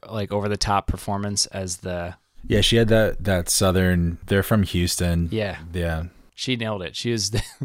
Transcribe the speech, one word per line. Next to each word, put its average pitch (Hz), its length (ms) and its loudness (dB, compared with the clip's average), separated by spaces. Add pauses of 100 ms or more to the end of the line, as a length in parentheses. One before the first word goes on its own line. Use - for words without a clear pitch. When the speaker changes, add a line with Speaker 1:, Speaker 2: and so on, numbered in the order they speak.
Speaker 1:
like, 104 220 -6
over-the-top 101 560 0
performance 101 600 -2
as 92 300 -8
the 87 380 -6 (320)
Speaker 2:
Yeah, 107 140 4
she 110 160 4
had 117 120 6
that, 110 340 4
that 92 260 0
Southern, 90 760 2
they're 98 180 2
from 110 200 2
Houston. 87 680 0
Speaker 1:
Yeah. 101 260 -4 (160)
Speaker 2:
Yeah. 85 320 -2 (300)
Speaker 1:
She 131 200 -2
nailed 110 260 -4
it. 82 140 -10
She 120 160 -4
was 104 200 -2
the 110 120 0 (220)